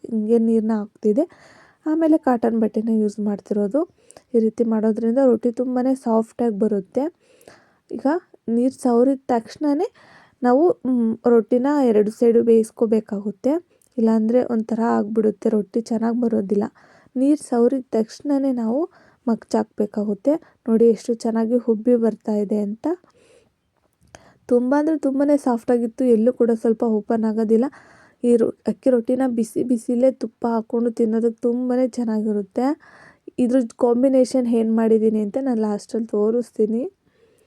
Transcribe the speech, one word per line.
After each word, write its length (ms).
ಹಿಂಗೆ 400
ನೀರನ್ನ 340
ಹಾಕ್ತಿದ್ದೆ, 440
ಆಮೇಲೆ 340
ಕಾಟನ್ 380
ಬಟ್ಟೆನ 280
ಯೂಸ್ 140
ಮಾಡ್ತಿರೋದು. 520
ಈ 120
ರೀತಿ 180
ಮಾಡೋದ್ರಿಂದ 560
ರೊಟ್ಟಿ 200
ತುಂಬಾನೇ 320
ಸಾಫ್ಟಾಗಿ 580
ಬರುತ್ತೆ. 400
ಈಗ 100
ನೀರು 200
ಸವರಿದ 360
ತಕ್ಷಣನೇ 540
ನಾವು, 160
ಮ್, 200
ರೊಟ್ಟಿನ 360
ಎರಡು 260
ಸೈಡು 220
ಬೇಯಿಸ್ಕೋಬೇಕಾಗುತ್ತೆ, 1000
ಇಲ್ಲಾಂದ್ರೆ 400
ಒಂಥರ 280
ಆಗ್ಬಿಡುತ್ತೆ, 580
ರೊಟ್ಟಿ 340
ಚೆನ್ನಾಗ್ 340
ಬರೋದಿಲ್ಲ. 420
ನೀರು 280
ಸವರಿದ 360
ತಕ್ಷಣನೇ 540
ನಾವು 180
ಮಗ್ಚಾಕ್ಬೇಕಾಗುತ್ತೆ. 1040
ನೋಡಿ, 180
ಎಷ್ಟು 160
ಚೆನ್ನಾಗಿ 420
ಹುಬ್ಬಿ 300
ಬರ್ತಾ 280
ಇದೆ 240
ಅಂತ. 200
ತುಂಬ 280
ಅಂದ್ರೆ 260
ತುಂಬಾನೇ 300
ಸಾಫ್ಟ್ 300
ಆಗಿತ್ತು, 280
ಎಲ್ಲೂ 240
ಕೂಡ 120
ಸ್ವಲ್ಪ 200
ಓಪನ್ 320
ಆಗೋದಿಲ್ಲ. 380
ಈ 40
ರೊ-, 140
ಅಕ್ಕಿ 220
ರೊಟ್ಟಿನ 300
ಬಿಸಿ 320
ಬಿಸಿಲೇ 400
ತುಪ್ಪ 180
ಹಾಕ್ಕೊಂಡು 360
ತಿನ್ನೋದಕ್ಕೆ 480
ತುಂಬಾನೇ 380
ಚೆನ್ನಾಗಿರುತ್ತೆ. 680
ಇದ್ರ 180
ಕಾಂಬಿನೇಷನ್ 640
ಏನ್ 200
ಮಾಡಿದ್ದೀನಿ 480
ಅಂತ 100
ನಾನು 200
ಲಾಸ್ಟಲ್ಲಿ 480
ತೋರಿಸ್ತೀನಿ. 680